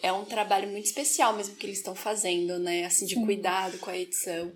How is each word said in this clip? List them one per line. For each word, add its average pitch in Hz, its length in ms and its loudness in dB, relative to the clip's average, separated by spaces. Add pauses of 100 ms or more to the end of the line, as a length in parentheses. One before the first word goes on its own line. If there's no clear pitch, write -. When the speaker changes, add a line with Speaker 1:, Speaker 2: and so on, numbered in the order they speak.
Speaker 1:
É 185 80 2
um 196 140 -2
trabalho 202 420 2
muito 202 200 -6
especial 277 460 4
mesmo 208 220 -6
que - 100 -10
eles 202 120 -8
estão 190 180 -6
fazendo, 180 640 0
né? 175 240 0
Assim, 180 220 2
de 185 80 -2
Speaker 2:
Sim. 233 100 2
Speaker 1:
cuidado 190 540 0
com - 120 -8
a 180 80 -4
edição. 175 580 -4